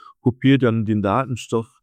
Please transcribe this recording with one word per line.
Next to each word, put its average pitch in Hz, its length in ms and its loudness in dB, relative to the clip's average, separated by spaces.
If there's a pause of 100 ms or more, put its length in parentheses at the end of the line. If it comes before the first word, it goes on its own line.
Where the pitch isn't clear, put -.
(200)
kopiere 131 380 2
dann 113 260 0
den 104 180 -2
Datenstoff 117 800 -4